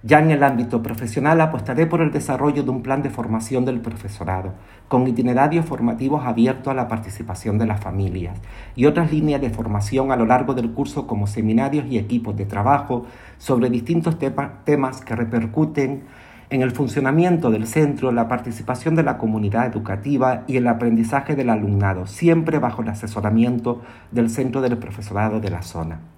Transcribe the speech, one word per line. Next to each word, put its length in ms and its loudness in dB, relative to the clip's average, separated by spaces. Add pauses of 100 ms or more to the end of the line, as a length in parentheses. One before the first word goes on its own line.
Ya 180 6
en 120 6
el 120 4
ámbito 380 2
profesional 600 0
apostaré 440 2
por 140 0
el 120 2
desarrollo 520 0
de 60 -2
un 120 -2
plan 220 -2
de 60 -4
formación 560 -2
del 160 -2
profesorado, 720 -6 (340)
con 180 4
itinerarios 600 2
formativos 600 -2
abiertos 460 2
a 20 -2
la 140 -2
participación 680 -4
de 80 2
las 160 -2
familias 580 -4 (380)
y 80 4
otras 260 4
líneas 300 2
de 80 -2
formación 640 -2
a 20 2
lo 100 2
largo 280 2
del 180 -2
curso 340 -4
como 220 -2
seminarios 600 0
y 100 -2
equipos 400 -2
de 80 -4
trabajo 600 0 (300)
sobre 320 0
distintos 480 0
tepa-, 460 -4
temas 380 0
que 160 -6
repercuten 840 -2 (460)
en 120 0
el 100 2
funcionamiento 800 2
del 160 0
centro, 460 2
la 160 2
participación 680 -2
de 80 4
la 140 0
comunidad 480 0
educativa 840 0
y 80 -2
el 140 2
aprendizaje 680 2
del 140 0
alumnado, 580 0
siempre 500 2
bajo 260 -2
el 40 -4
asesoramiento 960 0 (300)
del 180 2
Centro 320 -2
del 160 0
Profesorado 640 -4
de 80 -4
la 120 -4
zona. 380 -8 (180)